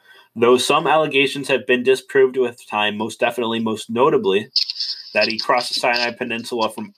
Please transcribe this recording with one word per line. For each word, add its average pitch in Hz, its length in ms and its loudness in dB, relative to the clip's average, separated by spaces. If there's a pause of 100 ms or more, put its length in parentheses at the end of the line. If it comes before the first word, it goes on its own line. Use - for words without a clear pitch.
(360)
Though 120 220 6
some 147 280 0
allegations 139 600 0
have 135 180 0
been 127 160 2
disproved 131 540 4
with 120 320 -2
time, 104 280 -2
most 107 220 -6
definitely, 117 400 -2
most 110 320 -4
notably, 113 600 2 (640)
that 110 120 2
he 110 120 -6
crossed 123 360 -2
the - 60 -4
Sinai 120 320 -2
Peninsula 117 580 -4
from 107 280 -12